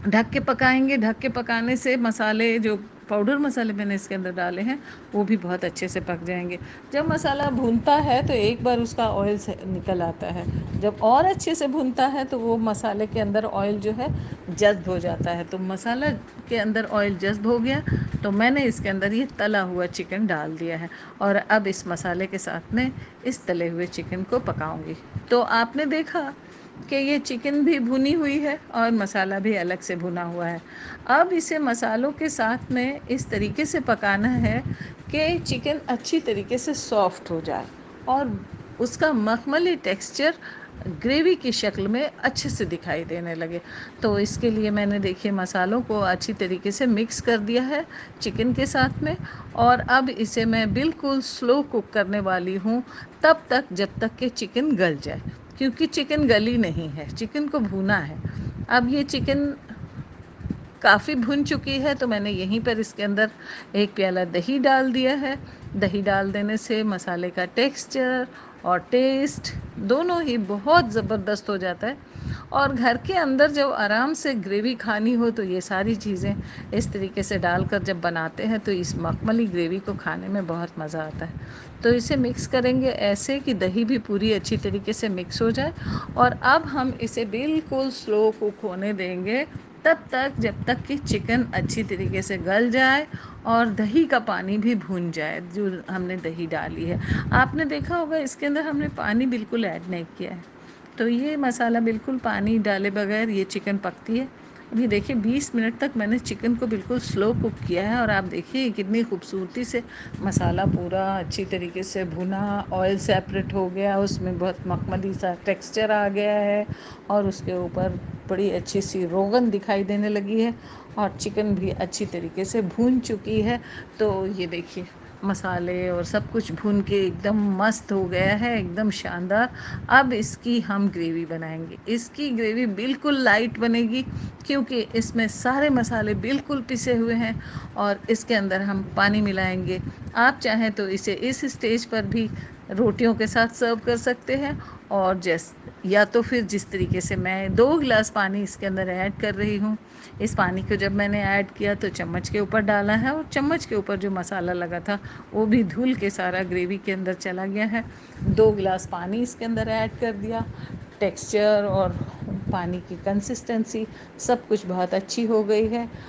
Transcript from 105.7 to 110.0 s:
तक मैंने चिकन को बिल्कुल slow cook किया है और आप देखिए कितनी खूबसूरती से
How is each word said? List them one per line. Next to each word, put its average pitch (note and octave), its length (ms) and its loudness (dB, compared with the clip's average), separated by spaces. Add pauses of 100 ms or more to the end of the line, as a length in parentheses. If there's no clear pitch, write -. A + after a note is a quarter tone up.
तक C#4 180 -2
मैंने G#3+ 220 2
चिकन A#3 360 0
को A#3+ 120 -2
बिल्कुल A3 340 -2
slow G#3 320 2
cook A#3 200 0 (140)
किया F3 220 0
है A3+ 80 2
और A#3 140 2
आप G3 140 2
देखिए A3 460 -2
कितनी G#3 320 0
खूबसूरती G3 640 -4
से A#3 180 -4 (380)